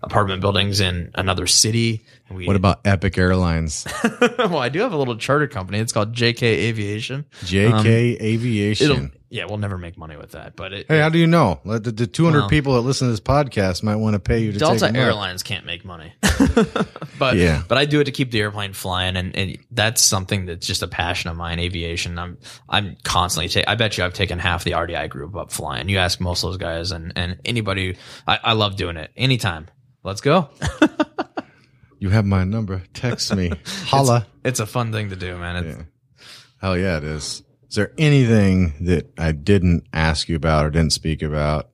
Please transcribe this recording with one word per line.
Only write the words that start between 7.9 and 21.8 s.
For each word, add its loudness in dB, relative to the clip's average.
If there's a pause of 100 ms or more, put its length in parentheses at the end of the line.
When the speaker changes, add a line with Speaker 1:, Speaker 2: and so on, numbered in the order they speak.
Speaker 1:
Um, -6
Speaker 2:
Aviation. 2
Speaker 1:
it'll, -2 (200)
yeah, -8
we'll -8
never -6
make -12
money -16
with -18
that, -16
but -12
it, -10
Speaker 2:
Hey, 4
Speaker 1:
it 4
Speaker 2:
how 4
do 2
you 6
know? 4
Let -4
the, -4
the -2
two 0
hundred 6
Speaker 1:
Well, -2
Speaker 2:
people 2
that 4
listen 0
to 2
this -2
podcast 0
might 0
wanna 0
pay 0
you -2
to -4
Speaker 1:
Delta 2
Speaker 2:
take 2
them 2
up. 2
Speaker 1:
Airlines -2
can't -8
make -10
money, -16
<laughs> -10 (1000)
but, 2
Speaker 2:
Yeah. 4
Speaker 1:
but 4
I 4
do 2
it 4
to -4
keep -2
the 0
airplane -4
flying, -2
and, -4
and -4 (140)
that's 0
something 0
that's -8
just -2
a -6
passion -4
of -8
mine, -6
aviation. -4